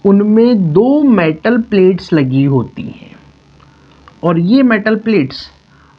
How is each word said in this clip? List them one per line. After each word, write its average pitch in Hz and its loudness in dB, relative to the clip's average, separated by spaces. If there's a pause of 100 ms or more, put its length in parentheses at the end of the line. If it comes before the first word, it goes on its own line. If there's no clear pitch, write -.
उनमें 208 2
दो 254 2
metal 220 0
plates 190 0
लगी 135 0
होती 135 -4
हैं, - -18 (1080)
और 170 0
ये 208 2
metal 220 0
plates 202 -4 (500)